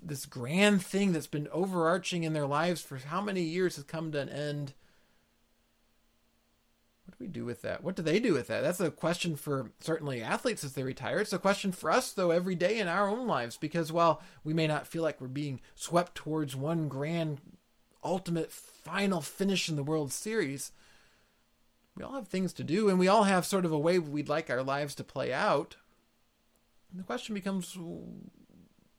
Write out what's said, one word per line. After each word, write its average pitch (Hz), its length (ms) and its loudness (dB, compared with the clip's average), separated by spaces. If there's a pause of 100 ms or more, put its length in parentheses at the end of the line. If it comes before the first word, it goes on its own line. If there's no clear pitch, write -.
this 147 220 -8
grand 180 580 4
thing 196 300 2
that's 151 140 -2
been 147 240 -4
overarching 180 720 0
in 160 100 -2
their 147 140 0
lives 156 340 0
for - 160 -12
how 143 240 -6
many 196 200 -2
years 170 360 0
has 143 80 -12
come 160 260 -6
to 147 80 -2
an - 100 -4
end. 147 440 -4 (2250)
What 185 120 -20
do 254 60 -12
we 240 40 -8
do 135 180 -6
with 120 160 -6
that? 98 220 -4
What 175 120 -4
do - 60 -4
they 160 180 4
do 233 140 4
with 123 140 0
that? 110 140 0
That's 165 180 0
a 165 120 0
question 170 440 -2
for 135 440 -4
certainly 143 420 -2
athletes 190 420 -2
as 139 100 -8
they 135 100 -4
retire. 131 360 -2
It's 143 140 -2
a 180 60 0
question 196 320 2
for 160 180 -4
us, 240 220 2
though, 180 200 2
every 180 240 2
day 180 240 2
in 196 80 0
our 196 220 2
own 240 180 -2
lives, 123 300 -2
because 160 340 -2
while 165 300 6 (220)
we 156 100 -2
may 160 140 4
not 151 200 -2
feel 165 160 -2
like 151 180 0
we're 131 60 -8
being 135 340 -4 (120)
swept - 420 0
towards 151 400 -2
one 156 320 0
grand, 151 520 -2 (640)
ultimate, 170 480 -2
final 190 720 -2
finish 190 480 0
in 156 80 -2
the 143 60 -2
World 147 280 0
Series, 160 600 -2 (1200)
we - 80 -12
all - 100 -10
have 262 140 -10
things 190 260 -2
to 131 100 -8
do, 180 240 2
and 185 120 6
we 180 80 6
all 208 160 8
have 196 220 4
sort 190 200 2
of 160 60 2
a 156 80 2
way 170 200 4
we'd 147 300 -2
like 147 200 0
our 127 140 0
lives 139 320 -2
to - 80 -8
play 127 300 -4
out. 165 440 2 (1120)
And 180 80 -12
the 190 60 -10
question 240 300 -6
becomes, 190 420 -4 (1200)